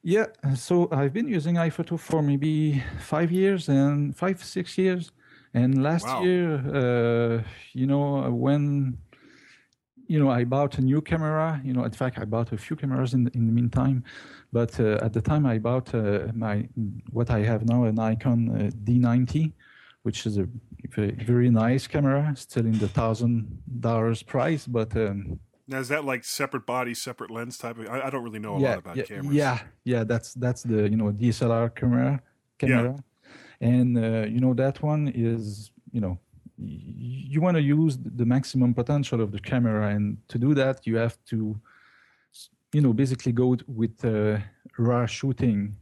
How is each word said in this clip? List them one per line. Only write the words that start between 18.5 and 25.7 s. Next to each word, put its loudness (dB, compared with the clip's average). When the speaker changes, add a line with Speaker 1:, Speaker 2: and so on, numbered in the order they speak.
Speaker 1:
uh, 0
D 4
ninety, 2
which -4
is 0
a 0
very, -2
very 2
nice 2
camera, 0
still -4
in 2
the 0
thousand 0
dollars 0
price, -2
but, -4
um, -4
Speaker 2:
Now, -6